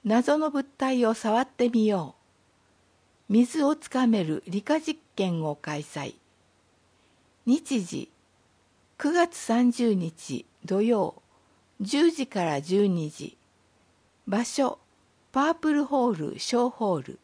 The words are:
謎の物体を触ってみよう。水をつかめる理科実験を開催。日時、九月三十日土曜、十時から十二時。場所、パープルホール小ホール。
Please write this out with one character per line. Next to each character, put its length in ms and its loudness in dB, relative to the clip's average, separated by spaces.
謎 320 2
の 140 0
物 140 -2
体 300 0
を 80 2
触 260 0
っ 80 -2
て 220 0
み 160 2
よ 280 -2
う。 40 0
水 320 4
を 100 2
つ 140 -10
か 180 0
め 160 4
る 240 -4
理 140 -4
科 200 0
実 200 -6
験 300 -2
を 100 -4
開 260 -10
催。 320 -10
日 380 0
時、 260 -10
九 140 0
月 240 2
三 360 2
十 220 2
日 500 -6
土 180 0
曜、 400 0
十 300 2
時 160 -6
か 180 -2
ら 160 0
十 260 2
二 240 0
時。 260 -16
場 160 0
所、 340 -2
パ 180 2
ー 40 0
プ 180 -2
ル 120 2
ホ 280 0
ー 220 -6
ル 40 -14
小 320 0
ホ 280 -2
ー 40 -6
ル。 220 -14